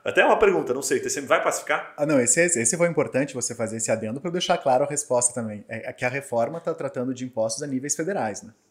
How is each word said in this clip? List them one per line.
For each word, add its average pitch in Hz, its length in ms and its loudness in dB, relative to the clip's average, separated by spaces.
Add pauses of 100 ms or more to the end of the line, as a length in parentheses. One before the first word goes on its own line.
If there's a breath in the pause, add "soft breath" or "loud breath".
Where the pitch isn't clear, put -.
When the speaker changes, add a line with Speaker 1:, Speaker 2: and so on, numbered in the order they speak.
Speaker 1:
Até - 180 4
uma 294 140 6
pergunta, 170 380 4
não 139 80 -4
sei, 131 160 0
o - 20 0
T 123 80 -6
C - 120 -4
M 131 60 -10
vai 160 140 4
pacificar? - 560 -2
Speaker 2:
Ah, 147 80 0
não, 147 160 4
esse, 117 180 4
esse 170 380 2
foi 170 100 4
importante 135 460 0
você 120 220 -6
fazer 113 220 -4
esse 110 120 -4
adendo 110 320 -2
pra 175 80 -6
eu - 20 -4
deixar 175 280 0
claro 131 240 4
a - 40 0
resposta 127 460 0
também. 107 340 -6
É, 117 220 -8
é - 20 -8
que - 140 -4
a - 20 0
reforma 135 540 -2
tá 165 140 -4
tratando 131 400 -6
de 127 100 -8
impostos 113 380 -4
a 147 40 -6
níveis 135 280 -4
federais, 160 480 -4
né? - 80 -20 (200)